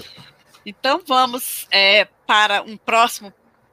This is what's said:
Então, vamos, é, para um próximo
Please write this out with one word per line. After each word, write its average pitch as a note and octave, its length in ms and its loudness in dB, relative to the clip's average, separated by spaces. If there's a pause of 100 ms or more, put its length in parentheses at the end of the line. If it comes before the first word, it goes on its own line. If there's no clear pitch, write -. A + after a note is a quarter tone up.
(640)
Então, C4 420 -4
vamos, B3+ 640 -2
é, G3 360 4 (200)
para G#3 360 2
um G#3+ 140 -16
próximo A3+ 560 -2 (400)